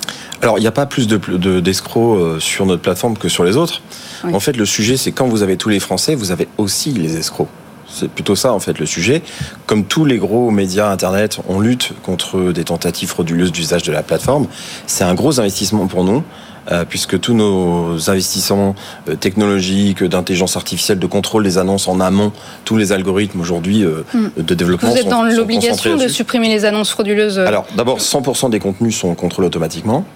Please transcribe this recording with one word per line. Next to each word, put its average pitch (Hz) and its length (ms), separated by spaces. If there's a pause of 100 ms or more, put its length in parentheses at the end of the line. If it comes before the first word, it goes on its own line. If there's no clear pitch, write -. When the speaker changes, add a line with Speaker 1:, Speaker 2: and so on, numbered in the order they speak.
(420)
Speaker 1:
Alors, 113 160
il - 40
n'y 110 60
a 113 40
pas 143 140
plus 139 220
de, 107 100
de, 90 420
d'escrocs, 104 580
euh, 82 220
sur - 260
notre 90 160
plateforme 101 360
que - 100
sur - 160
les 95 140
autres. 170 240 (420)
Speaker 2:
Oui. 175 100
Speaker 1:
En 190 60
fait, 143 160
le 110 100
sujet, 110 300
c'est 127 160
quand 131 160
vous 110 160
avez 92 140
tous 110 120
les 101 100
Français, 95 360
vous 104 160
avez 85 160 (100)
aussi 107 340
les 80 260
escrocs. - 320 (400)
C'est - 200
plutôt - 260
ça, 127 180
en 98 60
fait, - 200
le 78 60
sujet. 104 360 (440)
Comme 107 180
tous 160 220
les 131 120
gros 107 340
médias 101 400
Internet, 95 480 (100)
on 95 100
lutte 123 320 (120)
contre 92 480
des 82 120
tentatives 85 460
frauduleuses 85 420
d'usage 82 320
de 80 80
la 76 120
plateforme. 123 440 (380)
C'est - 180
un 90 120
gros 139 240
investissement 98 480
pour 90 160
nous, 104 180 (480)
euh, 85 180
puisque - 320
tous - 140
nos 87 760
investissements, 98 680 (340)
euh, - 60
technologiques, 98 880
d'intelligence 90 540
artificielle, 92 420
de 87 80
contrôle 104 380
des 92 120
annonces 95 300
en 92 120
amont, 98 320 (340)
tous 110 120
les 101 140
algorithmes 95 500
aujourd'hui, 87 420
euh, 80 200 (100)
Speaker 2:
Hmm. 220 140 (100)
Speaker 1:
de 180 160
développement 180 380
Speaker 2:
Vous 247 60
êtes 254 60
Speaker 1:
sont, 202 60
Speaker 2:
dans 233 220
Speaker 1:
sont 226 40
Speaker 2:
l'obligation 226 360
Speaker 1:
concentrés - 240
Speaker 2:
de 294 60
Speaker 1:
là-dessus. 247 140
Speaker 2:
supprimer 226 340
les 214 160
annonces 208 260
frauduleuses, 208 480
euh, 185 80
Speaker 1:
Alors, 104 180 (100)
d'abord, 120 260
cent - 200
pour 127 160
cent 131 120
des 110 100
contenus 98 360
sont 87 200
contrôlés 90 320
automatiquement. 82 560 (120)